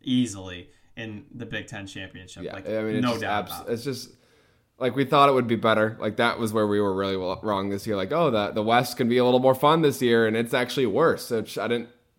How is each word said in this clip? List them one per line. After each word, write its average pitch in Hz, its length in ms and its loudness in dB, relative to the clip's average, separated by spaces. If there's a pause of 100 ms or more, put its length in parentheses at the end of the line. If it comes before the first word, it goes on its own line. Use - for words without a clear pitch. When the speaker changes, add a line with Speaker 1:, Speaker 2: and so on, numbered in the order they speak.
Speaker 1:
easily 98 680 -4 (260)
in 107 380 -12
the 113 120 -12
Big 107 200 -10
Ten 101 200 -14
championship. 92 580 -16
Speaker 2:
Yeah, - 100 -10
Speaker 1:
Like, 95 140 -12
Speaker 2:
I 110 140 -4
mean, 110 140 -2
it's 123 60 0
Speaker 1:
no 123 80 0
Speaker 2:
just 110 120 -4
Speaker 1:
doubt 104 220 -2
Speaker 2:
abs-, - 80 -12
Speaker 1:
about - 160 -12
it. 117 40 -2
Speaker 2:
it's 113 120 -6
just, 131 260 -8 (680)
like, 123 160 -2
we 135 100 2
thought 139 240 6
it 139 40 4
would 123 160 2
be 117 80 2
better. 110 420 2
Like, 107 200 -4
that 117 200 2
was 110 140 -2
where 107 140 2
we 104 140 2
were 101 140 2
really 98 200 -2
w-, 92 280 -4
wrong 104 280 -2
this 98 160 -6
year. 104 100 -2
Like, 95 160 -4
"Oh, 160 180 2
the, 104 220 0
the 107 100 -2
West 120 340 2
can 123 120 0
be 123 100 4
a 127 60 4
little 123 160 4
more 131 140 6
fun 156 280 4
this 139 200 2
year," 117 240 4
and 110 100 0
it's 117 180 -2
actually 123 320 0
worse, 123 440 0
which 110 280 -4
I 104 80 -4
didn't 117 220 -2 (300)